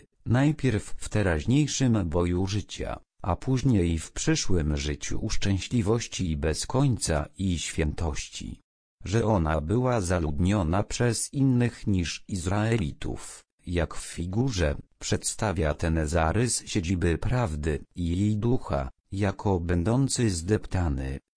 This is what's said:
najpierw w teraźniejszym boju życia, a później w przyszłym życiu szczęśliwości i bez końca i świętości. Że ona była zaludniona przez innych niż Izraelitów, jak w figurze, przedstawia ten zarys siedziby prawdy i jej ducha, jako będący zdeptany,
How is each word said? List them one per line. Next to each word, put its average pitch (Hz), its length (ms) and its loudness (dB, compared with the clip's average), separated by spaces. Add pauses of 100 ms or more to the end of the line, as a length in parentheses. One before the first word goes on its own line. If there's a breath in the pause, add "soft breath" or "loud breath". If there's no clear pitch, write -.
(260)
najpierw 131 580 2 (140)
w - 120 -6
teraźniejszym 107 1000 2
boju 87 380 2
życia, - 520 -6 (220)
a 90 140 0
później 110 640 2
w - 120 -10
przyszłym 82 680 2
życiu 73 520 -4
szczęśliwości 98 1000 0
i 76 60 -2
bez 78 300 -2
końca 98 580 0 (120)
i 90 220 0
świętości. - 1000 -4 (440)
Że 104 200 0
ona 80 360 2
była 120 400 0
zaludniona 87 840 2
przez - 500 -2
innych 127 540 2
niż 90 400 0
Izraelitów, 95 1160 -2 (240)
jak 85 280 0
w - 100 -8
figurze, 92 720 -2 (240)
przedstawia 85 720 -2
ten 80 340 0
zarys 85 580 2
siedziby 87 520 0
prawdy 78 640 0 (160)
i 87 220 -2
jej 107 200 2
ducha, 101 520 0 (220)
jako 98 480 0
będący 107 680 2
zdeptany, 80 880 -2 (180)